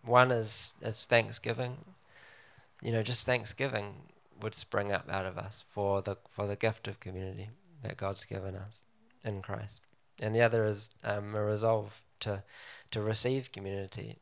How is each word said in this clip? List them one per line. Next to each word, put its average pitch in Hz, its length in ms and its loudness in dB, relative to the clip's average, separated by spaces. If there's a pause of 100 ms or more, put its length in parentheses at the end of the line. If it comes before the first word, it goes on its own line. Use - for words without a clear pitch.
one 123 260 10
is, 110 520 0
is 113 220 -4
thanksgiving. 117 720 2 (1040)
You 117 100 -2
know, 113 100 2
just 120 220 -2
thanksgiving 113 680 -2 (480)
would 110 120 -4
spring 101 380 0
up 95 180 -2
out 98 140 -2
of 95 140 -6
us 101 320 -10
for 98 320 2
the, 98 160 -4 (100)
for 101 180 -4
the 101 100 -2
gift - 300 0
of 104 140 -10
community 95 480 -8 (340)
that 101 140 -6
God's 98 300 -4
given 95 280 -6
us 101 280 -12 (420)
in 104 160 -4
Christ. 104 400 -8 (400)
And 107 140 0
the 117 80 6
other 113 240 6
is, 107 240 -2 (120)
um, 104 320 -2
a 107 80 2
resolve 107 600 2 (180)
to, 101 220 -2 (480)
to 110 100 -2
receive 123 520 0
community 98 680 -6